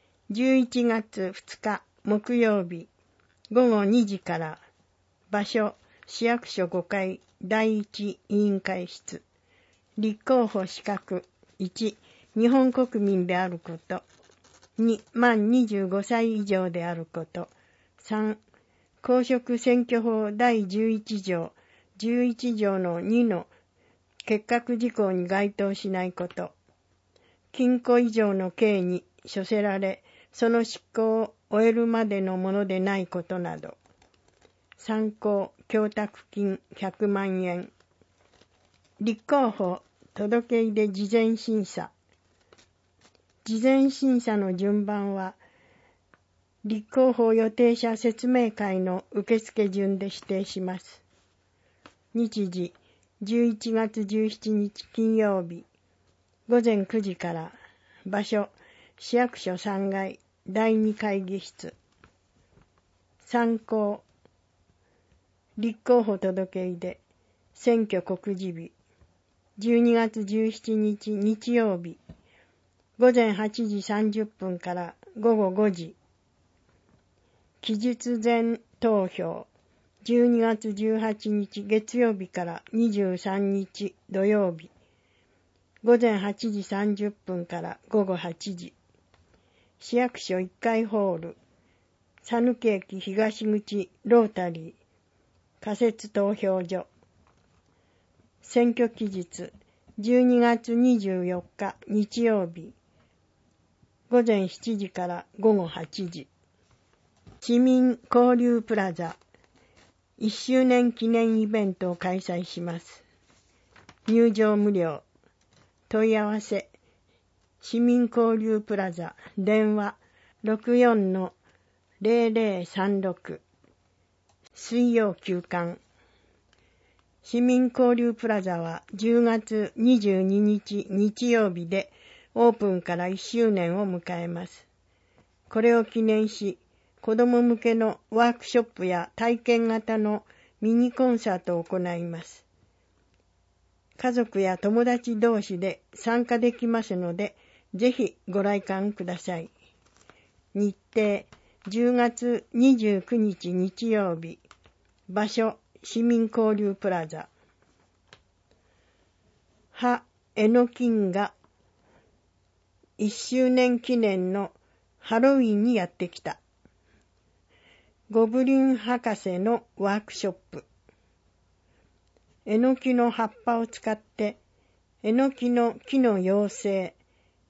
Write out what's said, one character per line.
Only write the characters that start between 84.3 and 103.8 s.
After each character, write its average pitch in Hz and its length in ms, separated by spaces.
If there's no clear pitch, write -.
日、 160 180
午 233 120
前 220 220
八 202 320
時 202 120
三 202 340
十 208 140
分 180 360
か 170 140
ら 170 180
午 214 160
後 185 120
八 175 400
時。 175 160
市 - 160
役 247 220
所 185 220
一 185 100
階 226 240
ホ 202 300
ー 165 40
ル、 165 180
佐 233 140
抜 240 260
駅 190 300
東 214 480
口 208 440
ロ 233 200
ー 208 40
タ 185 220
リ 160 240
ー、 - 40
仮 208 120
設 220 320
投 202 260
票 185 300
所。 180 240
選 240 280
挙 226 200
期 220 160
日、 180 460
十 240 240
二 247 180
月 233 340
二 247 240
十 190 260
四 180 200
日 196 200
日 214 380
曜 202 240
日、 170 240